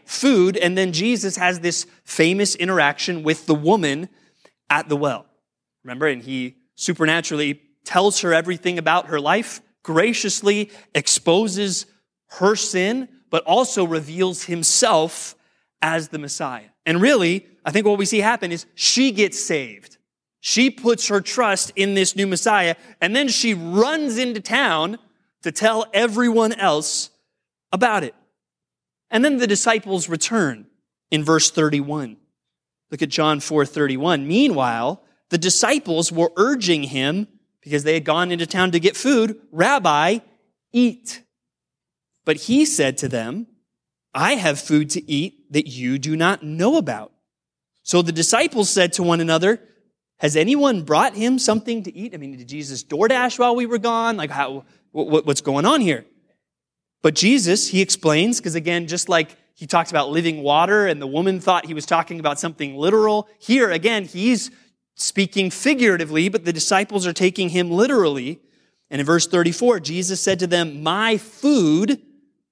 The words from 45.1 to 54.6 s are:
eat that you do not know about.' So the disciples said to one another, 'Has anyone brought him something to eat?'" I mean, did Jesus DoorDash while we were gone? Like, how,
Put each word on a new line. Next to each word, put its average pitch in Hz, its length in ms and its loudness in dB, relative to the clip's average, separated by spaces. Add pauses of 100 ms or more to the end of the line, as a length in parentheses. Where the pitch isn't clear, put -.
eat 151 420 -4
that 151 160 0
you 123 300 -4
do 156 180 -4
not 175 260 0
know 165 340 0
about.' 120 360 -4 (720)
So 175 200 2
the 165 100 -2
disciples 214 560 0
said 180 260 2
to 190 80 -4
one 170 180 2
another, 165 460 0 (520)
'Has 151 180 0
anyone 240 460 2
brought 156 320 2
him 240 240 0
something 226 460 -2
to - 120 -12
eat?'" 226 160 -12
I 156 60 -16
mean, 139 180 -14
did 123 100 -20
Jesus 139 380 -12
DoorDash 240 540 0
while 240 180 2
we 247 100 -2
were 233 120 -2
gone? 226 380 -2
Like, 156 140 -6
how, 135 340 -6 (280)